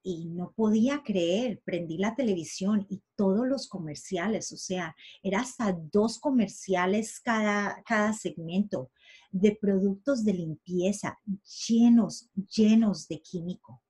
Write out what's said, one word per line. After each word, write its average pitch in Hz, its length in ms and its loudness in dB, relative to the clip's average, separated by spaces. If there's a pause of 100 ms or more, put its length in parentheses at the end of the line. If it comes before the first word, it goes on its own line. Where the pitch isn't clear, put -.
y 170 260 -6
no 175 260 -8
podía 220 500 2
creer, 190 600 0
prendí 170 340 -6
la 220 180 -2
televisión 196 720 -2
y 190 120 -10 (140)
todos 202 300 2
los 262 220 -4
comerciales, 175 840 -6
o 143 40 -16
sea, 180 380 -6 (260)
era 202 200 -2
hasta 220 320 -2
dos 202 460 0
comerciales 208 1000 0
cada, 208 680 0
cada 214 280 2
segmento 170 800 -4 (400)
de 208 280 4
productos 196 640 0
de 208 100 2
limpieza 175 840 -4 (480)
llenos, 233 680 4
llenos 214 720 4
de 156 140 -8
químico. 170 680 -10